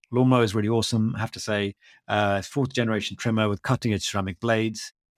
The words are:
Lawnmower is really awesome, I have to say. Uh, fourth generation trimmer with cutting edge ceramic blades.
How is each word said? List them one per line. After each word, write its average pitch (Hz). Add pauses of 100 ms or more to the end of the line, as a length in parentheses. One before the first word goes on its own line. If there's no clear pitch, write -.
(120)
Lawnmower 127
is 98
really 104
awesome, 113
I -
have 107
to -
say. 101 (320)
Uh, 101
fourth 135
generation 110
trimmer 110
with 101
cutting 120
edge 98
ceramic 95
blades. 110 (260)